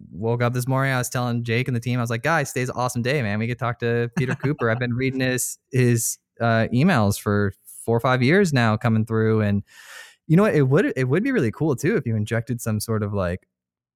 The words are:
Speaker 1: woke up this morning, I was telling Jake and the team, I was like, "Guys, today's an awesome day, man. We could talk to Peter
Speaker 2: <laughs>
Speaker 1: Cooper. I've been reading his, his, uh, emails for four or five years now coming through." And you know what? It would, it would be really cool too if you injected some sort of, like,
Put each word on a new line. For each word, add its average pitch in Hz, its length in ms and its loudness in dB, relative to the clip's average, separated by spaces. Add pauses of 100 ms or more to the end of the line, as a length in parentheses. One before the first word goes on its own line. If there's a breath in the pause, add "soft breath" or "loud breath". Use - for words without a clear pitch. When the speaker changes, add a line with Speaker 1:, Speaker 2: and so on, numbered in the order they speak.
(120)
Speaker 1:
woke 113 300 -2
up 120 120 2
this 127 140 -2
morning, 135 240 0
I 131 60 0
was 123 100 -2
telling 120 380 -2
Jake 120 240 0
and 123 60 -2
the 117 40 -2
team, 123 180 -2
I 123 40 -2
was 117 80 -4
like, 117 140 -4
"Guys, 151 280 0
today's 127 160 -2
an - 80 -6
awesome 123 260 -2
day, 131 200 0
man. 104 180 -2
We 113 80 -2
could 120 100 -4
talk 120 220 -4
to 117 380 0
Peter 131 180 0
Speaker 2:
<laughs> - 80 -12
Speaker 1:
Cooper. 135 260 0
I've 113 100 0
been 123 140 -2
reading 131 280 -2
his, 127 360 -2 (140)
his, 120 460 2 (240)
uh, 113 320 2
emails 123 440 2
for 101 360 0 (320)
four 117 100 2
or 113 60 2
five 127 200 2
years 170 300 4
now 117 240 2
coming 110 300 2
through." 110 340 2
And 101 240 0 (640 loud breath)
you 156 80 4
know 196 80 6
what? 214 120 2
It 147 80 4
would, 165 340 2
it 131 80 0
would 156 180 0
be 277 80 0
really 147 200 0
cool 147 260 -2
too 220 180 0
if 160 100 -2
you 113 120 -2
injected 117 420 -4
some 107 220 -4
sort 110 200 -2
of, 104 120 -4
like, 92 340 -2 (480)